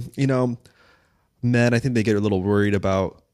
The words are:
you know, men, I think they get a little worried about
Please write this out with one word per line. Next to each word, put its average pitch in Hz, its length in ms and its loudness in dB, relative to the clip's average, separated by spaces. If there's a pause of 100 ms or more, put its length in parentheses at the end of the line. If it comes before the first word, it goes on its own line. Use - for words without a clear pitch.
(160)
you 139 120 -2
know, 127 300 -2 (840)
men, 120 320 2
I 117 60 2
think 127 160 -2
they 110 80 2
get 107 120 2
a 101 40 0
little 101 240 0
worried 101 320 2
about 95 480 -2 (100)